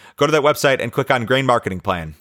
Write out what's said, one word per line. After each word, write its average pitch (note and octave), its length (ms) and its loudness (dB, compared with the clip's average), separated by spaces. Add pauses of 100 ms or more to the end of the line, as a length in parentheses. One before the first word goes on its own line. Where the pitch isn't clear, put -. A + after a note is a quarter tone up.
(160)
Go C#3+ 100 0
to D3+ 60 0
that D3+ 120 2
website C#3+ 360 2
and A#2 140 -6
click C#3+ 180 -2
on B2 140 0
Grain C3 200 0
Marketing F#2+ 360 0
Plan. E2 400 -6